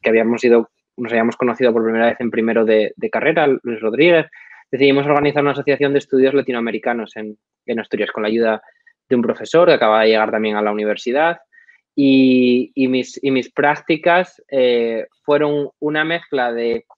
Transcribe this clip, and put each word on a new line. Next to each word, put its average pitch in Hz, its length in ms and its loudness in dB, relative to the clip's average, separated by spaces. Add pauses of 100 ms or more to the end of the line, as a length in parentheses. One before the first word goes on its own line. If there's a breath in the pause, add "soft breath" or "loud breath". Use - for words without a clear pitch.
que - 60 -2
habíamos 113 340 0
ido, 113 260 4 (280)
nos 117 160 -8
habíamos 117 240 -2
conocido 120 360 0
por 113 120 0
primera 113 220 0
vez 113 120 -2
en 117 140 -6
primero 113 320 0
de, 107 320 2
de 113 140 -8
carrera, 151 360 0
Luis 120 340 -4
Rodríguez, 151 460 2 (460 loud breath)
decidimos 139 340 2
organizar 147 360 0
una 143 100 0
asociación 139 400 -2
de 139 80 2
estudios 135 340 2
latinoamericanos 117 800 -4
en, 107 240 -14 (280)
en 117 120 -6
Asturias 104 320 -6
con 110 140 -6
la 107 60 -2
ayuda 113 300 -2 (480 soft breath)
de 131 60 0
un 120 80 2
profesor 117 460 2
que 151 60 6
acaba 110 280 4
de 110 60 4
llegar 110 240 2
también 107 240 -2
a 104 60 -2
la 104 100 0
universidad. 120 680 -2 (560 soft breath)
Y, 127 800 2
y 131 140 -2
mis, 127 340 -6
y 139 80 -2
mis 127 220 -2
prácticas, 156 1000 -2
eh, 120 560 0 (160)
fueron 147 560 -2
una 156 260 -4
mezcla 147 480 -4
de 117 320 -4 (140)